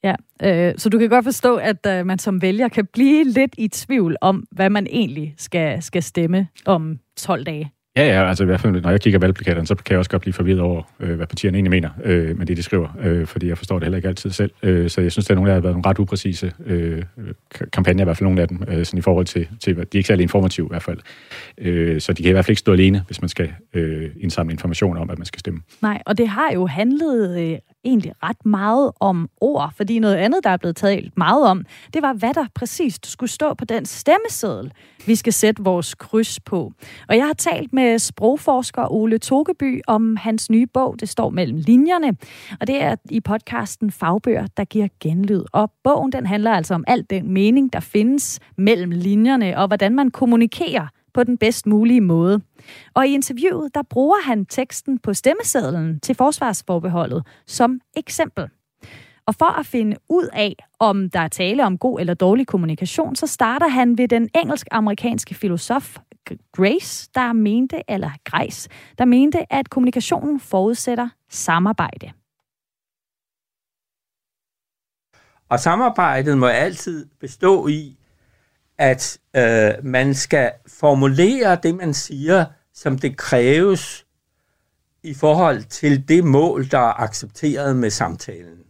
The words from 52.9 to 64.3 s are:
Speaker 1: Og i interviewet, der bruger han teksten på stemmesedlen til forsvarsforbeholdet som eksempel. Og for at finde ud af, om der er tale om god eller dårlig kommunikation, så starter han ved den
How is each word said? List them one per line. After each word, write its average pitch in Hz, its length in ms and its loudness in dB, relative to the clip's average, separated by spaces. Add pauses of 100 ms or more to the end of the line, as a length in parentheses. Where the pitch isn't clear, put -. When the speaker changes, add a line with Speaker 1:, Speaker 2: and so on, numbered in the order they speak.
Speaker 1:
Og 262 120 4
i 277 80 2
interviewet, 277 600 -2
der 285 80 -2
bruger 311 420 2
han 220 220 -2
teksten - 520 -6
på 202 160 -4
stemmesedlen 175 840 -2
til - 140 -4
forsvarsforbeholdet 175 1120 -2 (200)
som 254 340 0 (160)
eksempel. 302 520 -6 (800)
Og 214 80 -2
for - 240 2
at 302 80 -8
finde 214 300 -2 (120)
ud 339 240 0
af, 208 220 -2 (240)
om 196 320 2
der 180 100 -2
er 160 80 -2
tale 214 380 0
om 185 120 -2
god 247 220 -2
eller 175 140 -2
dårlig 202 320 2
kommunikation, 185 720 -2
så 320 100 -4
starter 269 420 0
han 247 300 2
ved 247 100 2
den 233 260 2